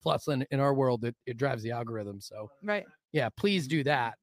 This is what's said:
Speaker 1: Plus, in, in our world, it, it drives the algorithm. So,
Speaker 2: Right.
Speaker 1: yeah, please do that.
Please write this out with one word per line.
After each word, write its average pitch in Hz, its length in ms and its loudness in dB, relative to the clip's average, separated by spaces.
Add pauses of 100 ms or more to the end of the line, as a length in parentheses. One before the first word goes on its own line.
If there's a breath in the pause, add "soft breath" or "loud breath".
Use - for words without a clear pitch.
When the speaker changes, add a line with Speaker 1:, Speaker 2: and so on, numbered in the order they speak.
Speaker 1:
Plus, 147 260 0
in, 135 220 0
in 135 100 2
our 139 140 4
world, 127 320 2
it, 120 180 -4
it 123 140 -6
drives 127 240 0
the 113 80 -4
algorithm. 113 500 -6
So, 107 300 -14 (120)
Speaker 2:
Right. 208 220 -2 (280)
Speaker 1:
yeah, 131 180 0
please 190 380 0
do 151 160 2
that. 123 380 0